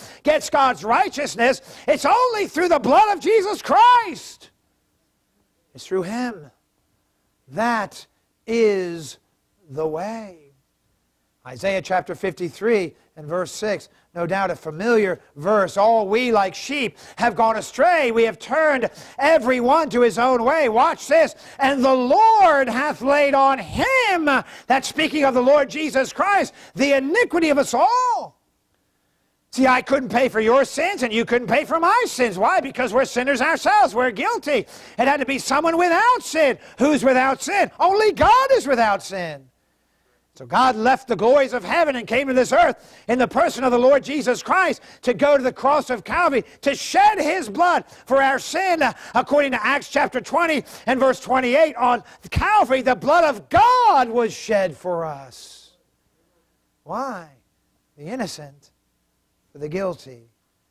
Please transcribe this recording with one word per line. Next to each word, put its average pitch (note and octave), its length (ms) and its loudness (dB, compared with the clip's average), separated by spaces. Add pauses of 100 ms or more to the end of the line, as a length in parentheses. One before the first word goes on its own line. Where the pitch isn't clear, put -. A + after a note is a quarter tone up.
(240)
gets D4+ 260 0
God's C4+ 320 0
righteousness. B3 800 -2 (240)
It's - 180 -2
only G#4+ 440 0
through F4 180 -2
the E4 140 2
blood F#4 360 2
of D4 60 -14
Jesus G4+ 400 0
Christ. A4 880 2 (1200)
It's - 140 -20
through F#3 160 -4
him. G#3 480 -8 (960)
That G#3+ 580 -6 (400)
is F#3+ 720 -2 (500)
the D3+ 180 -6
way. F#3 520 -10 (1080)
Isaiah F#3 340 -6
chapter F3+ 340 -4
fifty-three F#3+ 800 -4 (220)
and D#3 100 -18
verse F3 240 -6
six. G3+ 380 -8 (260)
No F3 120 -6
doubt F#3+ 240 -2
a E3 60 -6
familiar F#3+ 640 -2 (160)
verse. F#3+ 420 -2
"All A3 280 2
we A#3 260 0
like G3 220 0
sheep C4 440 -8 (180)
have A3+ 180 -2
gone A3+ 220 0
astray. C#4+ 540 0
We A3+ 140 2
have A3 140 -4
turned C#4 520 0 (280)
every C4 400 2
one C#4 320 2
to A#3 120 2
his A3 160 2
own B3 260 0
way." C#4+ 240 2
Watch C4 380 0
this. D4+ 280 2 (240)
"And C4+ 240 0
the C4+ 120 4
Lord D#4+ 720 4
hath C4+ 320 -4
laid C#4+ 340 2
on C4+ 240 4
him," F4+ 680 0 (380)
that's C4 200 0
speaking D4+ 380 -2
of C4+ 80 2
the B3 100 0
Lord C#4 280 4
Jesus C4 420 -4
Christ, F#4 400 0 (220)
"the C#4 180 0
iniquity D#4+ 560 0
of C#4+ 80 0
us C4+ 160 -2
all." F#4+ 680 0 (1120)
See, C4 140 2
I B3+ 140 2
couldn't B3+ 300 -2
pay A#3+ 180 0
for G#3+ 120 -2
your A#3+ 260 2
sins D#4+ 360 -4
and A#3 100 -4
you A3+ 120 0
couldn't A#3+ 240 -2
pay C4 160 0
for D#4+ 160 -2
my G#4 260 2
sins. A#3 300 -4
Why? C#4+ 240 0
Because B3+ 320 -6
we're C4 140 2
sinners B3+ 340 -4
ourselves. D#4+ 540 2
We're B3+ 160 0
guilty. C#4 560 -4 (320)
It B3+ 100 2
had C#4+ 120 0
to B3+ 60 -4
be C4 120 -4
someone E4 400 -2
without F#4 440 2
sin. D4 360 0 (200)
Who's C#4 240 2
without C4 400 2
sin? F#4 280 -2 (100)
Only G4 320 2
God B4 400 4
is A4 140 2
without A3+ 360 0
sin. D#3+ 440 -10 (880)
So - 120 -20
God A#3 300 2
left A#3 320 -2
the A#3 80 -2
glories B3 360 2
of A#3 120 -8
heaven C#4+ 320 0
and A3+ 100 -8
came C4+ 220 -2
to C4 40 -4
this B3 200 0
earth D4+ 560 0
in B3 100 0
the A#3+ 100 0
person C#4 340 -2
of B3+ 100 0
the B3 60 2
Lord C4 240 4
Jesus B3 400 -4
Christ E4+ 380 0 (220)
to B3 100 -2
go C#4+ 240 2
to C4 60 0
the B3 100 -2
cross C#4 380 0
of A3+ 140 -6
Calvary, C#4 400 0 (180)
to C#4 120 -2
shed G4 440 2
his D#4+ 320 -4
blood D#4 340 0 (220)
for C4+ 160 2
our C4+ 160 0
sin, F4 420 -2
uh, B3 120 0 (220)
according C#4 360 0
to A#3+ 120 -4
Acts B3+ 260 -2
chapter C4+ 320 -2
twenty D4+ 440 -2 (220)
and C4 120 0
verse C4 220 2
twenty-eight. C4 540 0
On A#3+ 280 0 (280)
Calvary, D#4 500 2
the B3+ 140 0
blood C#4+ 300 2
of A#3 260 -4
God G#4 580 4
was A3+ 240 -2
shed G3 420 -2
for E3+ 300 -6
us. C#3 680 -16 (1120)
Why? G3 440 -10 (720)
The D3 60 -20
innocent D#3 640 -12 (840)
for C#3+ 60 -20
the D3+ 100 -10
guilty, D3+ 640 -8 (400)